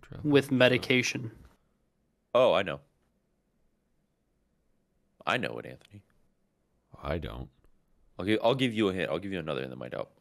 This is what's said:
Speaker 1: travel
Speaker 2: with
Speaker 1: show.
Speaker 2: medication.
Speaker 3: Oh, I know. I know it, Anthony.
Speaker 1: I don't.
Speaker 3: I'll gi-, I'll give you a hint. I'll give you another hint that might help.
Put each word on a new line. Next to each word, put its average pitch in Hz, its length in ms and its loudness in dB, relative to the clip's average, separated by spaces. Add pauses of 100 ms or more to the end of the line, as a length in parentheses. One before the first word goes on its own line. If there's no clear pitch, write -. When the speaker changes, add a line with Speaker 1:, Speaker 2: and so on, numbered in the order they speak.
Speaker 1:
travel - 300 -6
Speaker 2:
with 139 180 6
Speaker 1:
show. 135 60 0
Speaker 2:
medication. 123 760 4 (1040)
Speaker 3:
Oh, 120 180 6
I 87 100 2
know. 73 180 -6 (2500)
I 101 100 2
know 62 220 -6
it, - 80 -14
Anthony. 82 360 -20 (1000)
Speaker 1:
I 76 160 -6
don't. 64 300 -12 (720)
Speaker 3:
I'll 90 80 -8
gi-, 107 160 0
I'll 120 120 2
give 127 200 -2
you 107 140 2
a 92 40 0
hint. 92 180 -4
I'll 78 80 -4
give 98 140 -8
you 92 60 -6
another 78 220 -6
hint 65 100 -8
that 64 80 -12
might 64 140 -12
help. - 280 -10